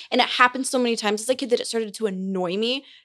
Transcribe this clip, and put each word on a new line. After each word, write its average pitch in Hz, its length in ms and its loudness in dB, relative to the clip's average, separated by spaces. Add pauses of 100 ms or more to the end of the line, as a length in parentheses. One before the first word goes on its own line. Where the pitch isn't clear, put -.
(100)
And 247 100 2
it - 80 4
happened 254 380 4
so 262 120 0
many 240 160 2
times 214 280 -2
as - 60 -10
a 262 60 4
kid 254 160 -4
that 240 100 4
it - 60 -6
started 226 280 -4
to 220 120 -4
annoy 185 500 -2
me 247 280 -2 (200)